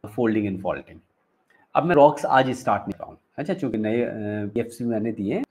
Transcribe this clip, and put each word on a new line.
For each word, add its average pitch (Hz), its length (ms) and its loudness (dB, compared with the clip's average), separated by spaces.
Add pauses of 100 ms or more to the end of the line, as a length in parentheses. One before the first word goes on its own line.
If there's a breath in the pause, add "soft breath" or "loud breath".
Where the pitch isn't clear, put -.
(160)
folding 110 380 0
and 92 100 -10
folding। 78 360 -6 (760 soft breath)
अब 135 80 2
मैं 135 120 2
rocks 147 300 6
आज 135 240 4
स्टार्ट - 320 -2
नहीं - 240 -8
पाऊँ, - 120 -20 (200)
अच्छा, 156 160 -4
चूंकि 127 240 -4
नए, 110 240 0
अ, 117 100 -2 (420)
पीएफसी 117 300 -4
मैंने 113 280 -2
दिए 113 400 -4